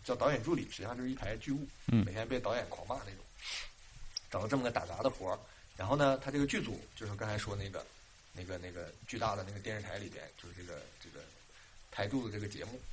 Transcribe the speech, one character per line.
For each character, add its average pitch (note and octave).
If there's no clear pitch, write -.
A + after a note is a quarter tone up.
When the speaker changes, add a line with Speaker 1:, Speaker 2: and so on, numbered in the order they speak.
Speaker 1:
叫 B2
导 B2
演 B2
助 E3
理， C#3
实 -
际 F#2
上 A#2
就 B2+
是 B2+
一 C3
台 A2+
剧 C3+
务， C#3+
Speaker 2:
嗯。 A2
Speaker 1:
每 G2
天 A2
被 B2+
导 A2
演 -
狂 -
骂 B2+
那 G2+
种， -
找 F#2
了 G#2+
这 C#3
么 B2+
个 A#2+
打 A2+
杂 -
的 -
活 F#2
儿。 G#2
然 F#2+
后 C3+
呢， C#3
他 C3+
这 C#3+
个 C#3+
剧 G#3
组 -
就 A2
是 G2+
刚 G#2+
才 G#2
说 G2+
那 G2
个， E2
那 F#2
个， F2+
那 F2
个 E2+
巨 A#2
大 A2
的 G2+
那 G2
个 G#2
电 G#2+
视 G#2
台 -
里 G2+
边， C#2
就 -
是 F2
这 F2+
个， D2+
这 E2+
个 D2
台 G2+
柱 B2
子 G2+
这 G#2
个 G#2
节 D2
目， G#2+